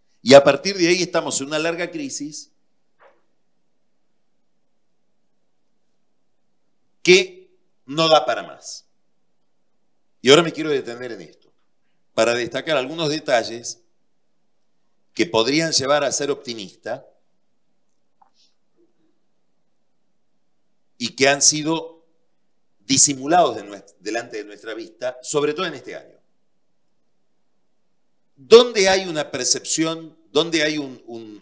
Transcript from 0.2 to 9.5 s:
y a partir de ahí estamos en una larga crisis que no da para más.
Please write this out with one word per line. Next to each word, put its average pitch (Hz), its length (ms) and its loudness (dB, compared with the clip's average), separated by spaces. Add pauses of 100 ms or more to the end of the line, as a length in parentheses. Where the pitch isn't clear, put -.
y 120 100 8
a 139 100 12
partir 147 320 0
de 180 120 0
ahí 185 160 0
estamos 160 360 -2
en 135 60 -4
una 151 140 -4
larga 170 320 -4
crisis 147 580 -12 (4000)
que 185 480 2 (340)
no 156 220 -2
da 156 180 4
para 107 160 -4
más. - 460 -18 (1400)